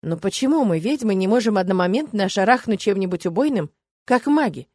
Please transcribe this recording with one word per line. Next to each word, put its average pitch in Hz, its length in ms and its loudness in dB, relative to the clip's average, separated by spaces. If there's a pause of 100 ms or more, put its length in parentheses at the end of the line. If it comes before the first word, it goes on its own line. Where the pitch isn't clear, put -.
Но 165 160 -4
почему 269 460 0
мы, 175 160 2
ведьмы, 226 360 -2
не 190 120 0
можем 214 300 2
одномоментно 190 720 0
шарахнуть 208 540 0
чем-нибудь 190 440 -2
убойным, 190 440 0 (360)
как 247 220 0
маги? 262 480 0